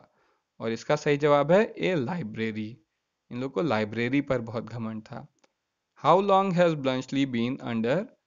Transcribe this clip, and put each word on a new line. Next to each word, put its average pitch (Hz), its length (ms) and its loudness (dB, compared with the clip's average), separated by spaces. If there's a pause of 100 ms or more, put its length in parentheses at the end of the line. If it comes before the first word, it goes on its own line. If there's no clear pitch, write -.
(600)
और 117 120 -2
इसका 131 240 -2
सही 147 200 0
जवाब 143 360 4
है 196 100 6 (160)
ए 180 160 -2
लाइब्रेरी। 110 760 -4 (640)
इन 120 100 -8
लोग 135 120 -6
को 185 100 -2
लाइब्रेरी 117 580 0
पर 135 220 -2
बहुत 110 280 -8
घमंड 110 320 -8
था। 127 240 -16 (760)
How 160 180 6
long 196 300 4
has 170 240 4
Bluntschli 131 560 0
been 120 260 0 (140)
under 117 260 0 (280)